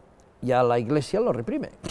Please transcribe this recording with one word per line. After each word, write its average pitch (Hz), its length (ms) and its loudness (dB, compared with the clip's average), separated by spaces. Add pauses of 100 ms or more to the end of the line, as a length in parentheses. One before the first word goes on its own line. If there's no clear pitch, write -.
(440)
ya 123 180 2
la 120 160 4
Iglesia 147 440 0
lo 233 100 2
reprime. 180 380 -4 (220)